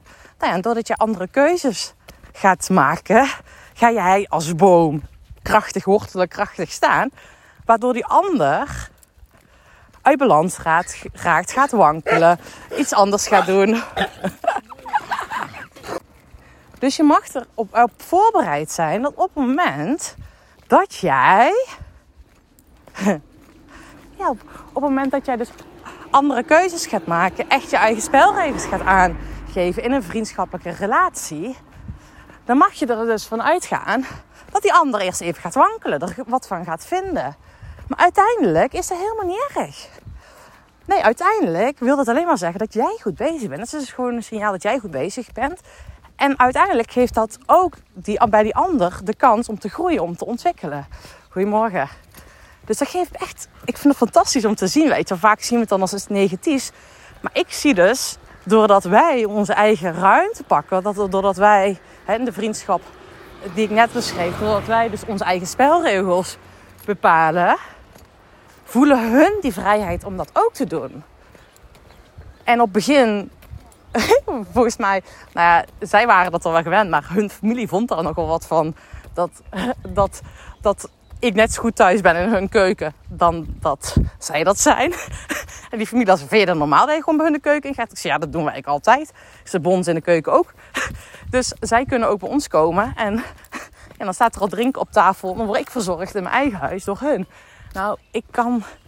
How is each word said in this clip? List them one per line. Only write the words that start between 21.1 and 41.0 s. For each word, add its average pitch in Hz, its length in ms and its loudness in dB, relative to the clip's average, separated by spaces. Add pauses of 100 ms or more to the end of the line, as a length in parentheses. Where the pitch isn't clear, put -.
<laughs> 190 260 -2 (1000)
ja, 370 100 -2
op, 233 120 -6 (260)
op - 140 -6
het - 20 -4
moment 269 280 0
dat 277 140 -2
jij 247 120 -2
dus 233 120 -6 (600)
andere 277 320 2
keuzes 339 420 2
gaat - 200 -4
maken, 175 440 -2
echt 262 200 0
je 269 80 0
eigen 220 240 2
spelregels 320 640 2
gaat 185 200 -6
aangeven 185 1000 0
in 240 80 -2
een 269 120 0
vriendschappelijke 180 680 -6
relatie, 208 880 -4 (880)
dan 247 120 2
mag 381 160 4
je - 120 -4
er 226 200 -2
dus 220 200 -2
van 226 180 -6
uitgaan 262 640 -2 (460)
dat - 100 0
die - 120 0
ander 277 280 2
eerst 180 200 -4
even 170 200 -6
gaat 175 120 -10
wankelen, 277 460 0
er 175 160 -8 (120)
wat 254 200 -4
van 180 180 -8
gaat 165 200 -8
vinden. 311 500 -6 (520)
Maar - 120 -8
uiteindelijk 349 720 2
is 349 140 -6
dat 370 100 -6
helemaal 427 280 -4
niet 440 300 -4
erg. 160 340 -8 (960)
Nee, 381 180 0